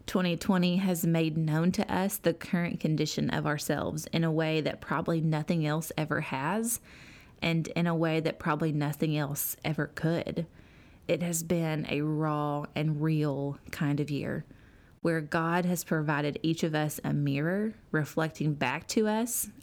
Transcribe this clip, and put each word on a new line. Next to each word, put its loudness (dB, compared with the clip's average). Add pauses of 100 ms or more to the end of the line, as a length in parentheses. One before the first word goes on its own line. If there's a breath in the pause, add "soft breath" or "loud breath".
Twenty 2
twenty 2
has 0
made 2
known 2
to -2
us 0
the 2
current -2
condition 0
of 0
ourselves -2
in 0
a 2
way 0
that -4
probably -2
nothing 0
else -2
ever -2
has, -2 (600 loud breath)
and 0
in 0
a 2
way 2
that -2
probably 0
nothing 0
else -2 (120)
ever 0
could. -2 (600 loud breath)
It 2
has -2
been 0
a 0
raw 0 (100)
and 0
real 0 (120)
kind 0
of -2
year, -4 (560 loud breath)
where 2
God 0
has 0
provided 0
each 2
of 2
us 0
a 0
mirror 0 (160)
reflecting 0
back -2
to 2
us -2 (120)